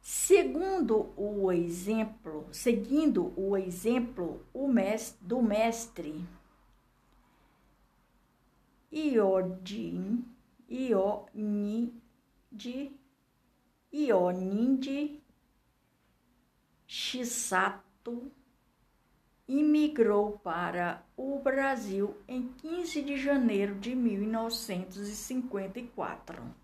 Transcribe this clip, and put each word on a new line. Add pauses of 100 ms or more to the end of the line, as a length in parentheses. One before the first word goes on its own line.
Segundo
o
exemplo,
seguindo
o
exemplo,
o
mes-,
do
mestre (2750)
Iodin, (440)
Ionide, (2000)
Ionide (1600)
Shisato, (1160)
imigrou
para (140)
o
Brasil
em
quinze
de
janeiro
de
mil
novecentos
e
cinquenta
e
quatro (200)